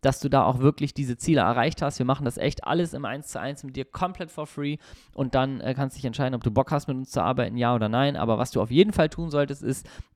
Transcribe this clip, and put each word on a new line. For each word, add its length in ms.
dass 180
du 80
da 160
auch 160
wirklich 340
diese 220
Ziele 240
erreicht 420
hast. 180
Wir 60
machen 200
das 120
echt 280
alles 280
im 120
eins 220
zu 120
eins 240
mit 140
dir, 80
komplett 440
for 160
free. 300
Und 220
dann, 260
äh, 120
kannst 220
du 40
dich 60
entscheiden, 300
ob 80
du 80
Bock 180
hast, 200
mit 80
uns 140
zu 100
arbeiten, 340
ja 200
oder 120
nein. 300
Aber 220
was 120
du 100
auf 100
jeden 200
Fall 160
tun 220
solltest, 340
ist, 240